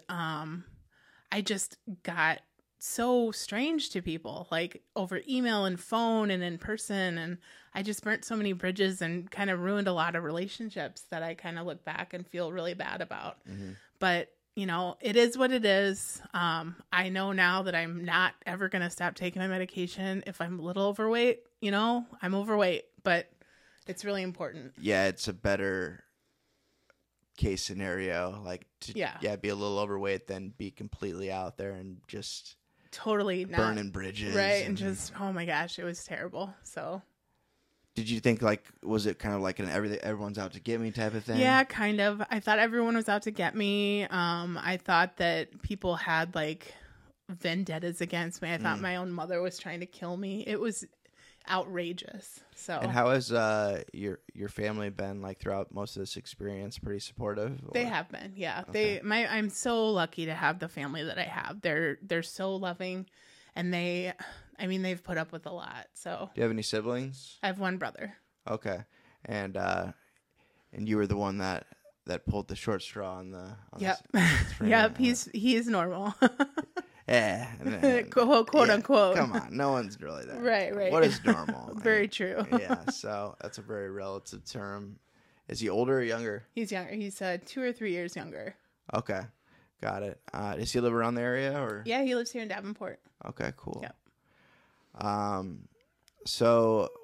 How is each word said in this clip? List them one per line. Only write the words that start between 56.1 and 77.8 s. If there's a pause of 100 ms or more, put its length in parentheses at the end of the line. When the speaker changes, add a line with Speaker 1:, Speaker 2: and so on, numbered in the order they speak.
Speaker 2:
experience?
Pretty
supportive? (140)
Speaker 1:
They
Speaker 2:
Or
Speaker 1:
have
been,
yeah.
Speaker 2:
Okay.
Speaker 1:
They,
my,
I'm
so
lucky
to
have
the
family
that
I
have.
They're,
they're
so
loving, (480)
and
they, (460)
I
mean,
they've
put
up
with
a
lot.
So.
Speaker 2:
Do
you
have
any
siblings?
Speaker 1:
I
have
one
brother. (320)
Speaker 2:
Okay, (420)
and,
uh, (800)
and
you
were
the
one
that, (400)
that
pulled
the
short
straw
on
the, (340)
on
the
Speaker 1:
Yep. (160)
Speaker 2:
s-,
Speaker 1:
<laughs>
Speaker 2:
schizophrenia.
Speaker 1:
Yep.
He's,
he
is
normal.
<laughs> (840)
Speaker 2:
Yeah.